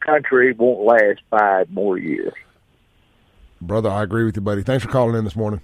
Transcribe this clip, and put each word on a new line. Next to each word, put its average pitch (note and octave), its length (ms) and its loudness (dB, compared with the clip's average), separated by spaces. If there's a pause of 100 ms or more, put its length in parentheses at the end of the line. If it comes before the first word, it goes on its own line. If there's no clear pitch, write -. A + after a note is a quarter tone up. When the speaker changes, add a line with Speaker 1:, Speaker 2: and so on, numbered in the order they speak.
Speaker 1:
country C3 520 2
won't A2+ 280 0
last G#2+ 480 4
five G2 420 2
more F#2+ 260 -2
years. - 360 -6 (1300)
Speaker 2:
Brother, G#2 280 -2
I G2+ 140 -2
agree A2 220 0
with A2 100 -2
you, G#2+ 60 -6
buddy. G2+ 220 -2
Thanks C3 200 -2
for - 80 -10
calling A#2 240 2
in A2+ 80 -2
this G#2 120 -6
morning. G#2+ 280 -4